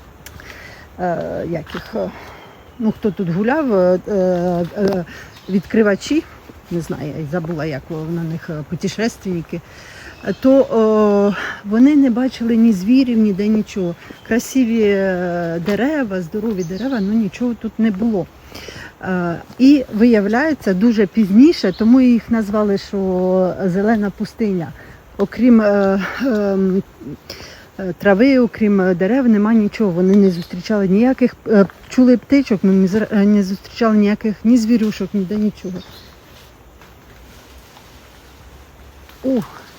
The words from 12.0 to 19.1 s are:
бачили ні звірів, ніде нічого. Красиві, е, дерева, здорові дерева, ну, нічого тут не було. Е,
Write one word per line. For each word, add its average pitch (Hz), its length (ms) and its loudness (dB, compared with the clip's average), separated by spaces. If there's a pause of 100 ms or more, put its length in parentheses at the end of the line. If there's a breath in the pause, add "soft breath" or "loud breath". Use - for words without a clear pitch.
бачили 233 460 -2
ні 226 180 4
звірів, 240 440 2
ніде 208 300 0
нічого. 202 480 -2 (320 loud breath)
Красиві, 226 560 0
е, 180 840 -2
дерева, 208 560 -2
здорові 196 420 -6
дерева, 208 380 -6
ну, 196 120 -2
нічого 226 400 -2
тут 220 260 -10
не 220 120 2
було. 190 340 -2 (760 loud breath)
Е, 175 400 -4 (180)